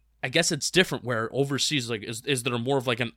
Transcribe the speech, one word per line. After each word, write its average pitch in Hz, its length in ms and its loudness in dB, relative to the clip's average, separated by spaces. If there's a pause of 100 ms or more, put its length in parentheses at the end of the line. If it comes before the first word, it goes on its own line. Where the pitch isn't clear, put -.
(220)
I 135 60 -4
guess 160 220 2
it's 147 200 -2
different 175 340 2
where 113 280 -2
overseas, 139 560 0
like, 113 140 -4
is, 110 240 -8
is 135 160 0
there 123 160 0
more 131 200 2
of, 120 100 -2
like, 120 120 0
an 110 160 -2